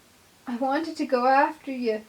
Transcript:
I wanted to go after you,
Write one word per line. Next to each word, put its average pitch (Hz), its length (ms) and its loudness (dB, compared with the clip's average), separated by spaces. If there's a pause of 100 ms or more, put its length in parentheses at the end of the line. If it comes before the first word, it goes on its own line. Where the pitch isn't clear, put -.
(480)
I 247 100 -6
wanted 294 400 -2
to 302 80 -4
go 247 220 0
after 285 440 2
you, 240 380 -2